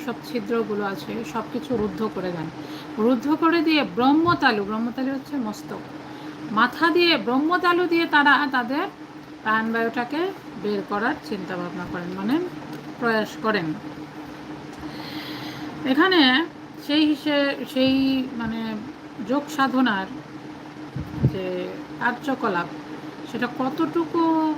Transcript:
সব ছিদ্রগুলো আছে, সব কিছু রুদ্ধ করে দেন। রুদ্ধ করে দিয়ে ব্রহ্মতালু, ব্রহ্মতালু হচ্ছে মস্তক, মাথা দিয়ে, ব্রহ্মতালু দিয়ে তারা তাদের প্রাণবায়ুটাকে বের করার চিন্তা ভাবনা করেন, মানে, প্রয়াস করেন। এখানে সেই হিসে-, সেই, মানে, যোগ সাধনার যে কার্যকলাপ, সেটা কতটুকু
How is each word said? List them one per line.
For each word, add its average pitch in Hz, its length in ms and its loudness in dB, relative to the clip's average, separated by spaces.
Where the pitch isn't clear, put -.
সব 233 80 -4
ছিদ্রগুলো 208 540 0
আছে, 202 380 -6
সব 220 100 -4
কিছু 240 240 -2
রুদ্ধ 208 380 -2
করে 180 160 -2
দেন। 160 140 -6
রুদ্ধ 247 380 4
করে 320 260 4
দিয়ে 302 220 4
ব্রহ্মতালু, 262 800 4
ব্রহ্মতালু 233 500 -2
হচ্ছে 277 240 -6
মস্তক, 214 420 -6
মাথা 247 380 4
দিয়ে, 339 280 6
ব্রহ্মতালু 339 720 4
দিয়ে 339 180 4
তারা 285 460 6
তাদের 269 360 0
প্রাণবায়ুটাকে 226 880 0
বের 208 260 0
করার 226 260 0
চিন্তা 185 260 -4
ভাবনা 175 360 -6
করেন, 175 260 -6
মানে, 233 220 2
প্রয়াস 214 300 2
করেন। 185 320 2
এখানে 294 600 6
সেই 302 180 4
হিসে-, 285 500 2
সেই, 269 500 4
মানে, 226 380 -4
যোগ 285 160 2
সাধনার 247 500 2
যে 185 440 -2
কার্যকলাপ, 233 640 0
সেটা 240 160 -2
কতটুকু 320 1000 2